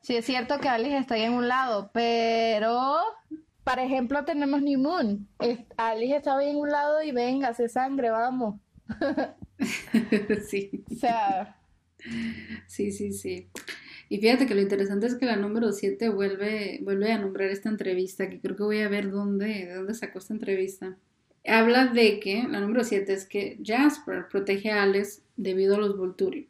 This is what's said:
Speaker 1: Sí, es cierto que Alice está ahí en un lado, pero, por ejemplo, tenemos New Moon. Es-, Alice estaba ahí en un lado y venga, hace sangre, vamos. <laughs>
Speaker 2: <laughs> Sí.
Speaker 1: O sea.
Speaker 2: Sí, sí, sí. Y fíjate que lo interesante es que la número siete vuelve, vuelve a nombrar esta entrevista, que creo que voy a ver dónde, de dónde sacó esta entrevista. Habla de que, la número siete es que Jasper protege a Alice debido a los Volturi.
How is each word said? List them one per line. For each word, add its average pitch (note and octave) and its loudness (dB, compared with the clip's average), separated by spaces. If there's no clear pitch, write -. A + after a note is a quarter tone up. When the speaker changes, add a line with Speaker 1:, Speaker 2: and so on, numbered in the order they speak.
Speaker 1:
Sí, A#3+ -4
es A#3 -2
cierto B3+ -2
que C#4 0
Alice B3+ 0
está B3+ 0
ahí A3 2
en A#3 2
un A#3+ 2
lado, A#3+ 0
pero, A#3 2
por B3+ 0
ejemplo, C4 0
tenemos C#4+ 0
New C#4+ 2
Moon. C4 0
Es-, A#3+ 0
Alice A3+ 0
estaba C#4+ 2
ahí C#4+ 2
en D4 -2
un D4 0
lado D4 2
y D4+ -2
venga, B3 0
hace A#3 0
sangre, B3+ 0
vamos. A3+ 0
<laughs> - -
Speaker 2:
<laughs> - -2
Sí. G3 -6
Speaker 1:
O A3+ -8
sea. G#3 -2
Speaker 2:
Sí, G3+ -6
sí, G3+ -6
sí. F#3 -10
Y G3+ -4
fíjate B3 6
que A3 2
lo G3+ 4
interesante G3 0
es B3 0
que C4 -2
la A#3 2
número G#3 0
siete G3+ -2
vuelve, G3 -2
vuelve G3 0
a A3 2
nombrar G3 -2
esta G3 -6
entrevista, F#3+ -2
que F3+ -14
creo F#3 -6
que G3+ -4
voy G#3+ 0
a G#3+ 0
ver G3+ -2
dónde, G3+ -2
de F3 -12
dónde F#3+ -6
sacó G3+ -10
esta - -10
entrevista. F#3+ -4
Habla A#3 6
de A3+ 4
que, G3+ 0
la G3+ -2
número A3+ 0
siete G3 0
es G3 -6
que - -6
Jasper A3+ 0
protege G3 0
a G#3 2
Alice G3 0
debido F#3+ 2
a G#3 0
los G3+ 0
Volturi. F#3 -4